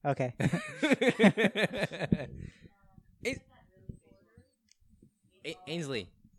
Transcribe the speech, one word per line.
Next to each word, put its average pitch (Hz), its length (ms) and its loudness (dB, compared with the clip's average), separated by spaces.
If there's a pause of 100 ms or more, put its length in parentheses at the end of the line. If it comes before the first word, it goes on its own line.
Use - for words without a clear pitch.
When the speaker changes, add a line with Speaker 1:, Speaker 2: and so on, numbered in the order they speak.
Speaker 1:
Okay. 131 320 0
<laughs> - 20 -10
Speaker 2:
<laughs> 202 1900 2 (960)
Ains-, 269 160 -6 (2000)
A-, 165 120 -10 (100)
Ainsley, 139 420 -6 (300)